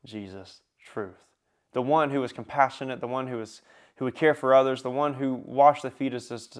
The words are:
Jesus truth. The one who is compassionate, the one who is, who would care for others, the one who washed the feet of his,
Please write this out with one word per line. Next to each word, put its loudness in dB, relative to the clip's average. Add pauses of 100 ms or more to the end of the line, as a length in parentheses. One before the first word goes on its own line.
Jesus -14 (200)
truth. -12 (480)
The -2
one 0
who -2
is -6
compassionate, -2
the -6
one -4
who -8
is, -14 (340)
who -6
would -4
care 4
for 4
others, 4
the -4
one -2
who -2 (100)
washed 6
the -6
feet -4
of -8
his, -12 (120)